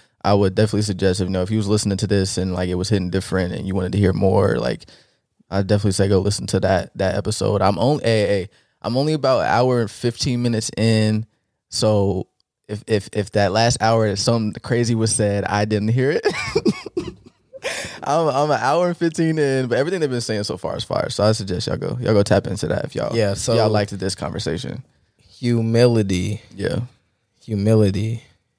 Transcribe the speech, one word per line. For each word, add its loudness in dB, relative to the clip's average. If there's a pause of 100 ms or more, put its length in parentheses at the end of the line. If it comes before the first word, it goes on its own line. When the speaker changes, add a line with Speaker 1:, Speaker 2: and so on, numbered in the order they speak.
(240)
Speaker 1:
I 4
would 2
definitely 2
suggest, 0
if, 0
you -4
know, 0
if -4
you 0
was -2
listening 0
to -2
this 0
and, -2
like, -2
it -2
was -2
hitting 0
different -2
and -6
you -4
wanted -2
to 0
hear 6
more, 2
like, -4 (640)
I'd -2
definitely 2
say 2
go 4
listen -2
to 0
that, 0
that 0
episode. -2
I'm 2
only, 0
hey, 2
hey, 0 (320)
I'm -4
only 0
about 2
an 0
hour 2
and -2
fifteen -2
minutes 0
in, 2 (440)
so 0 (400)
if, -10
if, 0
if -4
that 2
last 2
hour 2
something -2
crazy 0
was 0
said, 0
I 0
didn't 0
hear 2
it. -2
<laughs> -4 (1080)
I'm, 0
I'm 0
an 2
hour 2
and -2
fifteen 0
in, 2
but 0
everything -2
they've 0
been -2
saying -2
so -4
far -6
is -6
fire. -4
So 0
I 6
suggest -2
y'all -2
go, -4
y'all 0
go 6
tap 2
into -4
that -2
if -12
y'all, -4
Speaker 2:
Yeah, 2
Speaker 1:
if -4
Speaker 2:
so 0
Speaker 1:
y'all 4
liked 0
this -4
conversation. -6 (340)
Speaker 2:
humility. 2 (140)
Speaker 1:
Yeah. -2 (600)
Speaker 2:
Humility, 2 (360)